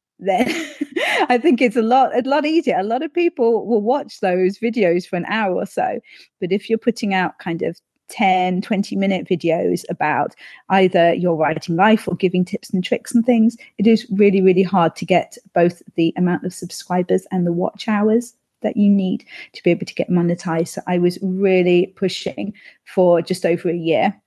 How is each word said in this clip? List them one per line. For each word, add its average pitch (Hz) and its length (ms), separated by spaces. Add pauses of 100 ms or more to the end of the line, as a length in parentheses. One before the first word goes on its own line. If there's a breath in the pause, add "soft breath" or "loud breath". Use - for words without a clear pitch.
(180)
then 196 300
<laughs> 330 840
I 247 80
think 247 240
it's 240 160
a 233 40
lot, 233 360
a 247 100
lot 285 180
easier. 302 320
A 185 60
lot 226 200
of 320 100
people 269 540
will 220 140
watch 226 400
those 185 380
videos 196 480
for 185 100
an 175 80
hour 208 300
or - 100
so. - 340 (420 loud breath)
But 180 100
if 196 180
you're 226 100
putting 220 340
out 185 260
kind 170 220
of 175 180 (300)
ten, 185 520
twenty 202 360
minute 196 320
videos 175 600
about 151 460 (340 loud breath)
either 180 440
your 175 240
writing 160 400
life 214 280
or 185 100
giving 180 280
tips - 280
and 180 120
tricks - 320
and 233 100
things, 233 300 (220 loud breath)
it 196 100
is 226 240
really, 196 300
really 185 220
hard 170 340
to - 80
get - 320 (160)
both 175 280 (140)
the 165 220
amount 180 280
of 185 80
subscribers 180 800
and 180 160
the 170 60
watch - 340
hours 214 460 (280)
that - 140
you 202 140
need 190 340 (300 loud breath)
to - 100
be 175 80
able 170 140
to - 100
get - 140
monetized. 170 600
So - 160
I 180 120
was 175 240
really 185 760
pushing - 580 (300 loud breath)
for 175 380
just 180 240
over 170 240
a 165 80
year 165 500